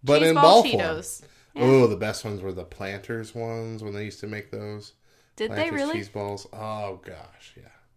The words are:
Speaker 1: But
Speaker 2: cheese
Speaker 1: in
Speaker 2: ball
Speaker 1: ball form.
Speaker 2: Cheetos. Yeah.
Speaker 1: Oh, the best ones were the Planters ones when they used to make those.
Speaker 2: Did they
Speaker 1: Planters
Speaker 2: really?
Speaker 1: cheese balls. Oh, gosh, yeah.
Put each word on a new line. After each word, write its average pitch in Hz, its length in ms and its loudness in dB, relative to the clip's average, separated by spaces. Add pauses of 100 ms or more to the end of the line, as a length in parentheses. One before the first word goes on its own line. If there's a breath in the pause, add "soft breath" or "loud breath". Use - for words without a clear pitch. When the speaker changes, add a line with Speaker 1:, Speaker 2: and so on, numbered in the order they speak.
Speaker 1:
But 143 160 4
Speaker 2:
cheese 160 100 4
Speaker 1:
in 165 60 4
Speaker 2:
ball 185 280 10
Speaker 1:
ball - 0 -
form. 220 200 0
Speaker 2:
Cheetos. 160 380 -8 (320 soft breath)
Yeah. - 100 -2
Speaker 1:
Oh, 127 240 6
the 104 80 2
best 107 300 -6
ones 104 160 -8
were 95 100 -8
the 87 140 -12
Planters 104 680 -12
ones 113 500 -10
when 104 100 -10
they 104 100 -10
used 104 180 -14
to 104 60 -12
make 107 240 -12
those. 104 420 -14 (440)
Speaker 2:
Did 220 140 -6
they - 40 -8
Speaker 1:
Planters 311 260 -4
Speaker 2:
really? 294 120 -4
Speaker 1:
cheese - 160 -10
balls. 101 420 -8
Oh, 107 540 -12
gosh, 87 500 -20
yeah. 85 80 -20 (340)